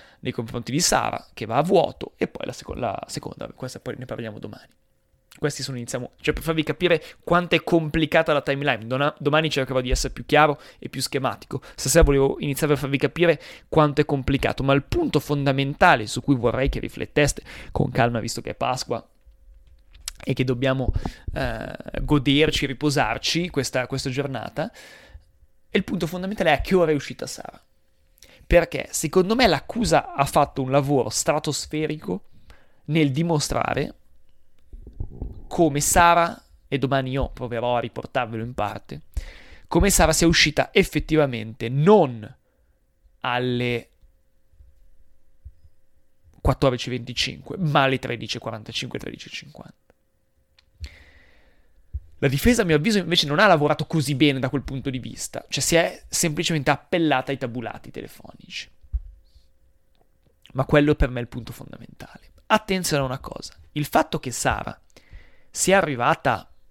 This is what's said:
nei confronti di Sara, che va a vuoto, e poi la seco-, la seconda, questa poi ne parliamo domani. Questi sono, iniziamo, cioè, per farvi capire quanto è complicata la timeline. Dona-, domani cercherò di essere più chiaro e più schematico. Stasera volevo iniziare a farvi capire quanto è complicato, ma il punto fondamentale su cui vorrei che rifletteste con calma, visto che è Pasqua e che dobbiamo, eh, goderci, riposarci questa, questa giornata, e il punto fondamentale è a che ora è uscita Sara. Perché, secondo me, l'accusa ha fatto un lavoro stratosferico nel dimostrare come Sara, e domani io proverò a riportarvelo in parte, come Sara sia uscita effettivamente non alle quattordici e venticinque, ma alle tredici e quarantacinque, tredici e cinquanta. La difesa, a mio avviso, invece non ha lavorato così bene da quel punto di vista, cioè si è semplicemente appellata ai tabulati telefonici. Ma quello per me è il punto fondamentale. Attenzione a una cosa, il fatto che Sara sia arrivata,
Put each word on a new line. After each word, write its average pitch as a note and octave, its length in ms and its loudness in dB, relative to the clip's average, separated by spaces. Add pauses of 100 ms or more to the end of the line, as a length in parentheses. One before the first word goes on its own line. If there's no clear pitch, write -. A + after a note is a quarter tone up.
(200)
nei A#2+ 100 -6
confronti A#2+ 400 -8
di C3+ 100 0
Sara, - 540 0
che - 100 -8
va A2 120 -2
a C#3+ 60 4
vuoto, - 560 0
e - 100 0
poi - 180 -10
la - 60 -8
seco-, - 220 -12
la A2 340 -6
seconda, - 400 -10
questa - 320 -12
poi B2 180 -10
ne B2 60 -12
parliamo A2+ 340 -10
domani. - 300 -14 (760)
Questi C#3+ 220 -4
sono, C3+ 120 -8
iniziamo, B2 440 -8
cioè, - 120 0
per - 120 -4
farvi D#3+ 180 0
capire E3 400 0 (220)
quanto F3 320 0
è D#3 80 -16
complicata D#3+ 680 0
la C#3+ 100 0
timeline. C#3 440 -4
Dona-, C3 320 -2
domani D3+ 320 0
cercherò C3 300 -2
di B2+ 100 -4
essere B2+ 220 -2
più B2+ 120 -12
chiaro D3 360 4 (180)
e - 100 -14
più C3 140 -8
schematico. C3 580 -6 (140)
Stasera - 300 6
volevo C#3 340 4
iniziare D3 360 0
a - 20 2
farvi C#3 200 -4
capire D#3+ 460 2 (260)
quanto D3+ 320 4
è D3 40 4
complicato, C3+ 580 -2
ma C#3 100 2
il C#3 120 4
punto D#4 340 0
fondamentale C#3 880 2
su - 160 -6
cui C#3 140 2
vorrei A#2+ 320 0
che - 100 -4
rifletteste - 640 -2 (300)
con - 180 0
calma, A#2+ 300 2
visto A#2 200 -6
che - 100 -10
è - 40 -6
Pasqua B2 500 -4 (1200)
e - 80 -2
che B2+ 120 0
dobbiamo, C3 480 0 (420)
eh, A#2+ 400 -6 (280)
goderci, C#3+ 640 2
riposarci C#3+ 840 -2
questa, B2+ 380 -4
questa C3+ 220 -6
giornata, C3+ 600 -6
e - 1040 -14
il G3 60 4
punto F3 240 -4
fondamentale F3+ 440 0
è - 20 8
a C3+ 80 4
che - 160 2
ora E3 160 6
è - 20 4
uscita - 320 -6
Sara. - 340 -14 (880)
Perché, E3 460 4
secondo F#3 420 2
me, B3+ 140 4
l'accusa D#3 680 2
ha C#3 100 2
fatto C#3 380 0
un C3 80 -4
lavoro C#3 380 2
stratosferico D#3 1160 -4 (580)
nel D3 260 4
dimostrare D3 840 0 (1600)
come D3 280 2
Sara, E3+ 640 4 (240)
e C#3+ 120 -4
domani C3 320 0
io C3 180 -2
proverò B2 480 -4
a A#2+ 40 2
riportarvelo A#2 640 -6
in B2 120 -10
parte, - 480 -8 (640)
come F#3 240 4
Sara D#3+ 240 6
sia E3+ 120 4
uscita - 460 4
effettivamente C3 960 0
non C#3 680 4 (840)
alle B2 680 -2 (2500)
quattordici B2+ 480 0
e A#2+ 40 -6
venticinque, - 640 -8
ma D3+ 240 2
alle C3+ 160 2
tredici A#2+ 400 -8
e - 20 -8
quarantacinque, A2+ 580 -10
tredici - 300 -12
e - 20 -18
cinquanta. - 440 -18 (2500)
La C#3 120 0
difesa, A3+ 340 4
a - 20 2
mio D#3+ 120 2
avviso, G#3 200 2
invece F3 300 0
non C#3+ 120 0
ha G#3+ 80 6
lavorato D3+ 400 4
così D3 280 0
bene C3+ 240 4
da B2+ 100 -2
quel C3+ 140 -2
punto C3+ 260 -8
di B2+ 120 -6
vista, - 500 -12
cioè C#3 120 -2
si - 140 2
è - 320 0
semplicemente D#3 640 0
appellata D3 600 0
ai C#3 60 -2
tabulati A#2 540 -8
telefonici. - 800 -16 (1800)
Ma B2+ 100 -2
quello D3 300 4
per C3+ 160 2
me B2+ 80 -6
è B2 40 -4
il A#2+ 60 -8
punto A#2 240 -10
fondamentale. - 800 -18 (160)
Attenzione F#3 560 0
a C3+ 40 -2
una B2+ 120 -6
cosa, - 360 -14 (180)
il D3 120 -4
fatto D#3+ 340 0
che C3 120 -8
Sara - 500 -4 (720)
sia F#3 220 4
arrivata, C3+ 720 0 (200)